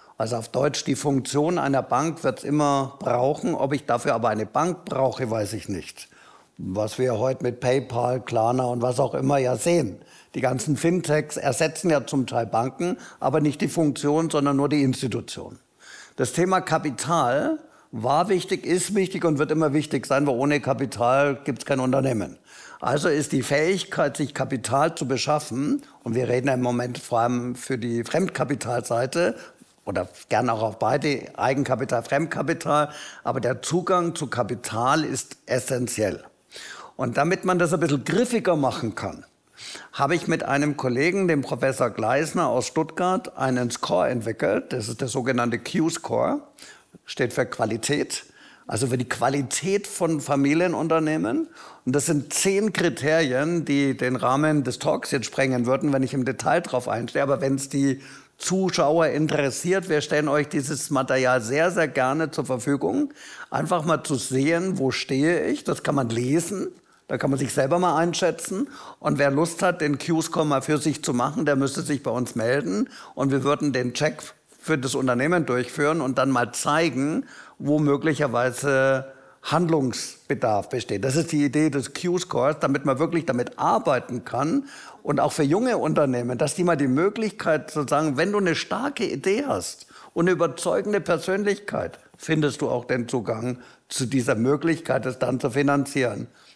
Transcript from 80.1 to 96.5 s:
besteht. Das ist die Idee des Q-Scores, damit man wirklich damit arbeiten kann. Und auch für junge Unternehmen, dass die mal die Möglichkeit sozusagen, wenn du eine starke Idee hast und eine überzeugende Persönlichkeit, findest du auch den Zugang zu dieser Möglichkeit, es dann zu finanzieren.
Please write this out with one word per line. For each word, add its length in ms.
besteht. 360
Das 100
ist 160
die 140
Idee 240
des 240
Q-Scores, 640
damit 260
man 120
wirklich 300
damit 320
arbeiten 640
kann. 400
Und 160
auch 120
für 120
junge 340
Unternehmen, 600
dass 160
die 80
mal 120
die 120
Möglichkeit 800
sozusagen, 480
wenn 140
du 80
eine 160
starke 520
Idee 380
hast 400
und 100
eine 60
überzeugende 680
Persönlichkeit, 1000
findest 440
du 80
auch 160
den 220
Zugang 520
zu 180
dieser 260
Möglichkeit, 720
es 140
dann 200
zu 120
finanzieren. 720